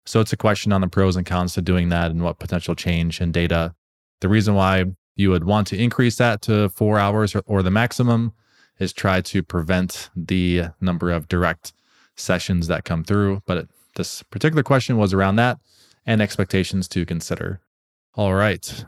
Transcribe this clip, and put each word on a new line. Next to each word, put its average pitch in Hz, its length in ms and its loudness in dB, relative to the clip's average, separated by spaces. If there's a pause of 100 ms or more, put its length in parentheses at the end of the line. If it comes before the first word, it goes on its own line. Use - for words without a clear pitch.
So - 160 2
it's 107 140 0
a - 20 -6
question 104 360 0
on 95 100 2
the 90 60 0
pros 95 280 2
and 90 80 -2
cons 90 300 -2
to 92 80 -4
doing 87 260 2
that 85 220 0
and 82 120 -2
what 85 180 -4
potential - 340 -4
change 85 460 -2
in 85 120 0
data. 85 420 0 (460)
The 95 80 0
reason 104 260 4
why 95 300 4 (320)
you 98 140 4
would 85 140 2
want 104 240 2
to 98 120 -4
increase 120 360 2
that 117 260 0
to 104 260 2
four 107 300 0
hours 101 360 2
or, 104 120 -2
or 98 160 0
the 90 80 2
maximum 117 640 0 (460)
is 95 140 -4
try 92 300 0
to 95 200 -2
prevent 90 720 -2
the 87 500 0 (160)
number 87 300 -2
of 82 180 -2
direct 87 440 0 (440)
sessions 87 500 -2
that 80 180 -2
come 82 200 -4
through. 101 420 0
But 90 120 -4
it, 80 100 -10 (260)
this - 300 -8
particular 151 380 0
question 127 360 2
was 98 160 2
around 95 220 2
that 123 220 2 (460)
and 110 160 2
expectations 95 680 -2
to 87 180 -2
consider. 85 540 -6 (540)
All 101 200 0
right, 98 540 -2